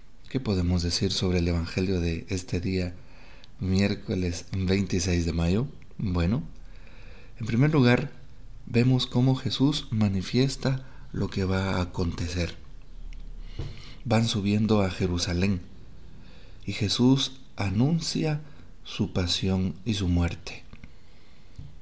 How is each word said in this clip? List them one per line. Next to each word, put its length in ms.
¿Qué 100
podemos 420
decir 300
sobre 280
el 80
Evangelio 540
de 280
este 300
día, 360
miércoles 920
veintiséis 760
de 80
mayo? 340
Bueno, 440
en 60
primer 260
lugar, 400
vemos 400
cómo 300
Jesús 560
manifiesta 920
lo 160
que 160
va 300
a 60
acontecer. 760
Van 240
subiendo 540
a 80
Jerusalén 720
y 100
Jesús 680
anuncia 840
su 300
pasión 720
y 120
su 120
muerte. 560